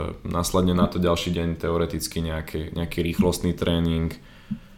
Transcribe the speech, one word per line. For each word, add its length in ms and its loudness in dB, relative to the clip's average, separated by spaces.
následne 540 2
na 80 4
to 160 0
ďalší 320 2
deň 240 -2
teoreticky 640 -2
nejaké, 500 -4
nejaký 300 -4
rýchlostný 560 2
tréning 560 2